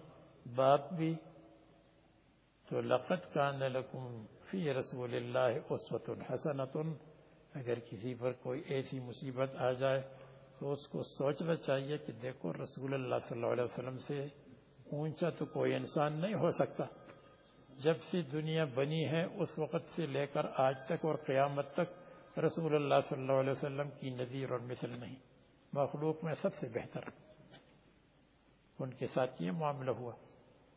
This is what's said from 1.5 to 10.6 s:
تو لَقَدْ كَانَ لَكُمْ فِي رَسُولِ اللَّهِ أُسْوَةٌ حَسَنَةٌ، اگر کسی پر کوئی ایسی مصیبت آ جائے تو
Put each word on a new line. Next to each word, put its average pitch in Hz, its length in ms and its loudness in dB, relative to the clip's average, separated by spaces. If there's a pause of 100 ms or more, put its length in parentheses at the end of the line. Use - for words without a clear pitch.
تو 123 120 0
لَقَدْ 123 520 2
كَانَ 139 320 2
لَكُمْ 123 600 -4 (240)
فِي 170 240 0
رَسُولِ 123 420 -2
اللَّهِ 123 440 2
أُسْوَةٌ - 680 -4
حَسَنَةٌ، 147 640 -2 (640)
اگر 120 240 -2
کسی 117 340 -6
پر 120 180 0
کوئی 127 360 -4
ایسی 135 320 -2
مصیبت 127 560 -4
آ 123 160 2
جائے 135 300 2 (580)
تو 139 120 -2